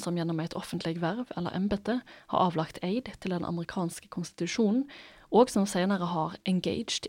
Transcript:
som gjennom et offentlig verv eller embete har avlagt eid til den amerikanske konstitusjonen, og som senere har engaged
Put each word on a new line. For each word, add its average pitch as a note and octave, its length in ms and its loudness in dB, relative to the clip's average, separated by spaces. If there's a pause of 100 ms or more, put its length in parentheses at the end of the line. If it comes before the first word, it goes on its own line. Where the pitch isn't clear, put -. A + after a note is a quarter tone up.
som F3 180 -2
gjennom E3 240 -2
et - 140 -6
offentlig F3 420 -4
verv G3 380 -2
eller F3 180 -2
embete G#3 460 0 (320)
har - 160 6
avlagt D#3+ 340 -2
eid G#3 240 -2 (140)
til F#3 160 -2
den F3 100 -4
amerikanske F3 640 -4
konstitusjonen, G3+ 720 2 (460)
og B3 240 8
som G3 160 4
senere F3+ 400 2
har E3+ 300 -2 (100)
engaged - 600 0